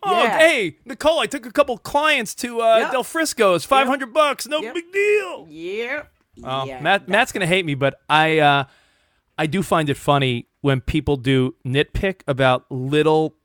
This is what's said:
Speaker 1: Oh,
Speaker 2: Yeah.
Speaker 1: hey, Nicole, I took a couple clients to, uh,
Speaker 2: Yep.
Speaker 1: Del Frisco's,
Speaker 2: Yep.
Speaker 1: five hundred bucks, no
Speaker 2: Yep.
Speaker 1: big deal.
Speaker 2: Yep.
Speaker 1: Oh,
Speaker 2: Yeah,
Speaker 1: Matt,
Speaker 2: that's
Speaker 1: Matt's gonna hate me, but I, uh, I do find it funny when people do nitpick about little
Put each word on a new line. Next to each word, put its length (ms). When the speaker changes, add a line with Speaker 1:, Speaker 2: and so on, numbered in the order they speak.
Speaker 1:
Oh, 200
Speaker 2:
Yeah. 160
Speaker 1:
hey, 380
Nicole, 340
I 60
took 180
a 80
couple 260
clients 580
to, 260
uh, 220
Speaker 2:
Yep. 80
Speaker 1:
Del 120
Frisco's, 600
Speaker 2:
Yep. 40
Speaker 1:
five 180
hundred 280
bucks, 320
no 140
Speaker 2:
Yep. 140
Speaker 1:
big 180
deal. 560
Speaker 2:
Yep. 640
Speaker 1:
Oh, 200
Speaker 2:
Yeah, 160
Speaker 1:
Matt, 220
Speaker 2:
that's 80
Speaker 1:
Matt's 220
gonna 140
hate 200
me, 80
but 340
I, 300
uh, 260
I 80
do 160
find 280
it 80
funny 480
when 180
people 360
do 380
nitpick 600
about 440
little 640